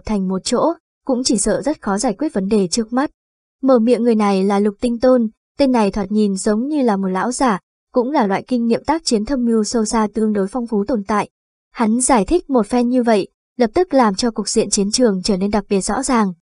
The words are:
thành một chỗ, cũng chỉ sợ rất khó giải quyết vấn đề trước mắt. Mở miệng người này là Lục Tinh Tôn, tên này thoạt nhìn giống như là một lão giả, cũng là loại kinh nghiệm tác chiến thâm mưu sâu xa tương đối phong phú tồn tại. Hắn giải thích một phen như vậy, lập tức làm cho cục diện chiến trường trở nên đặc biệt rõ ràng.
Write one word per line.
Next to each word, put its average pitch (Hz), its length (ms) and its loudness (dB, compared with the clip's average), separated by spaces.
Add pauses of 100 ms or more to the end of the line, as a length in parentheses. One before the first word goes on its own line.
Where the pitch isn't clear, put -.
thành 196 220 -2
một 190 160 -4
chỗ, 277 300 0 (320)
cũng 254 180 -2
chỉ 254 140 0
sợ 196 240 -2
rất 285 200 -4
khó 202 160 -4
giải 226 160 -2
quyết 302 200 -6
vấn 196 140 -4
đề 202 200 0
trước 226 260 -4
mắt. 269 160 -2 (540)
Mở 262 160 4
miệng 226 240 2
người 233 120 2
này 202 280 2
là 202 160 2
Lục 202 220 0
Tinh 240 180 -2
Tôn, 254 280 4 (300)
tên 277 140 2
này 214 200 2
thoạt 196 200 -4
nhìn 208 240 2
giống 214 320 -2
như 294 140 -2
là 214 160 2
một 196 100 -2
lão 185 240 -2
giả, 247 280 0 (340)
cũng 254 180 0
là 269 160 2
loại 190 200 -2
kinh 240 180 -2
nghiệm 233 180 0
tác 320 220 -2
chiến 214 200 0
thâm 247 200 -2
mưu 226 180 2
sâu 220 220 -2
xa 220 280 0
tương 214 200 0
đối 196 140 -2
phong 233 200 -6
phú 208 200 -2
tồn 220 160 -2
tại. 208 260 -4 (440)
Hắn 220 280 0
giải 220 240 2
thích 359 240 -2
một 247 180 2
phen 247 220 0
như 247 140 2
vậy, 220 240 0 (300)
lập 233 160 0
tức 359 200 0
làm 220 220 4
cho 240 160 -2
cục 208 180 -6
diện 208 200 -2
chiến 202 220 -2
trường 208 320 2
trở 202 140 0
nên 202 140 -2
đặc 208 180 -2
biệt 196 120 0
rõ 214 220 -4
ràng. 220 380 0